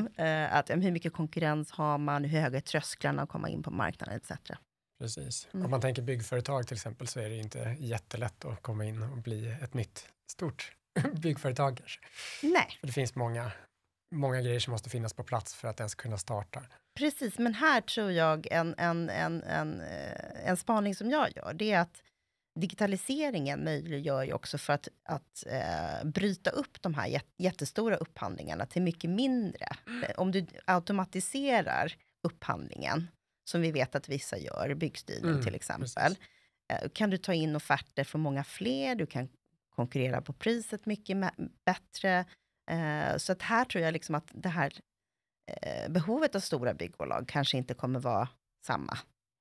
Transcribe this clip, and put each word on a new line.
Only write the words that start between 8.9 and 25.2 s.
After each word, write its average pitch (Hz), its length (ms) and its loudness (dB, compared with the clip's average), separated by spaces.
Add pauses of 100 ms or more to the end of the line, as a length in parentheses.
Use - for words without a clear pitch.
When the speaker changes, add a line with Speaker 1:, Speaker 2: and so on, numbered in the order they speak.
Speaker 1:
och 131 160 -6
bli 113 440 -4
ett 120 120 -8
nytt - 340 -4 (220)
stort - 420 -6 (220)
<laughs> 269 180 2
byggföretag 143 680 2
kanske. - 220 -14 (420)
Speaker 2:
Nej. 330 380 4
Speaker 1:
För 156 60 -6
det 127 60 -2
finns 127 220 2
många, 117 380 0 (640)
många 135 260 2
grejer 123 200 2
som 123 100 -2
måste 117 200 -4
finnas 113 240 -2
på 123 100 -8
plats - 300 -2
för - 140 -6
att 110 120 -6
ens 107 140 -4
kunna 107 240 -4
starta. - 440 -4 (360)
Speaker 2:
Precis, 277 400 0
men 233 160 4
här 269 260 6
tror 208 320 0
jag 160 380 4
en, 165 280 2
en, 170 320 2
en, 160 320 0
en, 156 380 -2
eh, - 680 -6
en 180 80 4
spaning 208 380 2
som 214 160 -2
jag 294 260 2
gör, - 180 -8
det 208 180 0
är 175 80 8
att - 220 0 (580)
digitaliseringen 190 1040 0
möjliggör 147 580 0
ju 139 100 -2
också - 260 -4
för - 140 2
att, - 160 0 (160)
att, - 420 -6